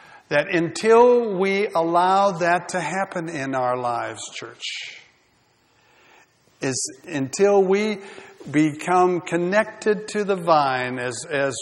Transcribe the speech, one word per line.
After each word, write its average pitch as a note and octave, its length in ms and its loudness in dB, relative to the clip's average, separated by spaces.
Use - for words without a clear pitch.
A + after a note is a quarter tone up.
that D3 260 0
until A3+ 840 4
we G3 300 0
allow F3+ 640 2
that F3 380 0
to F#3 100 -4
happen E3+ 500 -6
in C3+ 240 -6
our B2+ 240 0
lives, A#2 420 -4
church, - 680 -14
is C3 460 -6
until G3 560 2
we G#3 360 0
become E3+ 680 2
connected G#3 880 -2
to G#3 160 -4
the F#3+ 120 -2
vine C3+ 640 0
as, B2 320 -6
as C#3 320 -2